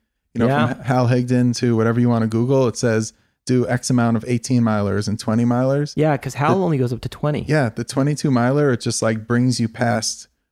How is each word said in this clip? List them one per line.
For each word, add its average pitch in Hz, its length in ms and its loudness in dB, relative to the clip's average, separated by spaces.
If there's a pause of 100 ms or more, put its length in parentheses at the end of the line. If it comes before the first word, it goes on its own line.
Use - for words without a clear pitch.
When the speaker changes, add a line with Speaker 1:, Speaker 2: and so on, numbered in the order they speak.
(340)
Speaker 1:
you 113 60 -6
know, 113 80 2
Speaker 2:
Yeah. 135 260 2
Speaker 1:
from - 100 -10
Hal 127 260 2
Higdon 123 480 2
to 120 180 0
whatever 113 240 2
you 120 80 4
wanna 113 200 2
Google. 123 400 2
It - 100 -4
says, 110 360 0 (320)
"Do 123 220 2
X 123 220 -2
amount 117 260 2
of 110 120 -2
eighteen 123 360 0
milers 104 460 0
and 107 100 -4
twenty 113 240 0
milers." 131 540 0
Speaker 2:
Yeah, 147 180 2
'cause 127 200 -8
Hal 151 200 0
Speaker 1:
The 190 80 0
Speaker 2:
only 160 140 0
goes 127 160 0
up 113 80 -6
to - 80 -8
twenty. - 380 -4
Speaker 1:
Yeah, 139 220 0
the 117 140 -6
twenty-two 143 480 -2
miler, 131 400 2
it 120 80 0
just, - 220 -4
like, 110 260 -2
brings 120 320 2
you 113 80 0
past 113 600 -4 (240)